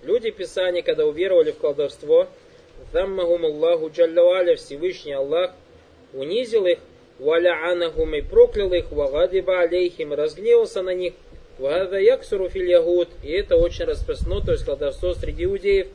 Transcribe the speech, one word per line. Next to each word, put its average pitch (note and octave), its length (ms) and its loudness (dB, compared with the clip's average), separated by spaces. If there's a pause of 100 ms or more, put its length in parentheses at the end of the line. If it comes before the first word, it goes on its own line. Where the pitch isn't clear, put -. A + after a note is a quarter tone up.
Люди A3 280 -2
Писания, F3+ 520 -4
когда D#3 240 0
уверовали D#3+ 460 2
в - 60 -10
колдовство, D3 680 0 (640)
«Заммахум F3 520 0
Аллаху D#3+ 460 0
джалла E3+ 340 2
ва F3+ 140 6
аля», F3 180 4
Всевышний D3 560 -8
Аллах D3+ 400 -2 (600)
унизил G3+ 540 -2
их, E3+ 120 2 (420)
«Ва D#3 180 2
ла'анахум», E3 760 0
и D3 60 -4
проклял G#3+ 500 2
их, E3+ 180 -2
«Ва D3 180 -2
гадиба F3+ 520 0
алейхим», E3+ 520 -2
разгневался F#3+ 680 0
на F#3 120 -4
них, F3+ 200 -6 (440)
«Ва C3+ 120 -2
хаза F#3 280 -2
яксуру G3+ 500 2
фил F#3+ 140 -6
ягуд», F3 460 4 (160)
и D3+ 80 -8
это F#3 240 0
очень E3+ 300 2
распространено, D#3 540 -4
то F3 120 -2
есть - 120 -2
колдовство D3 500 -4
среди E3 300 -6
иудеев G3 500 0